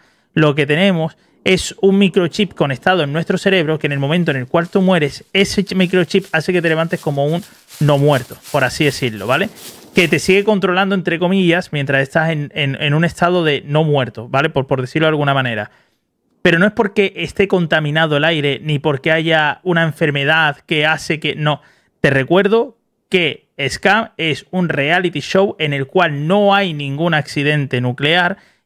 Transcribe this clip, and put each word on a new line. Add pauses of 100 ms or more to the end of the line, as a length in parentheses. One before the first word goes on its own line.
(340)
lo
que
tenemos (260)
es
un
microchip
conectado
en
nuestro
cerebro
que
en
el
momento
en
el
cual
tú
mueres,
ese
ch-,
microchip
hace
que
te
levantes
como
un (380)
no
muerto, (140)
por
así
decirlo,
¿vale? (440)
Que
te
sigue
controlando,
entre
comillas,
mientras
estás
en,
en,
en
un
estado
de
no
muerto,
¿vale?
Por,
por
decirlo
de
alguna
manera. (720)
Pero
no
es
porque
esté
contaminado
el
aire,
ni
porque
haya
una
enfermedad
que
hace
que,
no. (400)
Te
recuerdo (320)
que (200)
Scam
es
un
reality
show
en
el
cual
no
hay
ningún
accidente
nuclear (280)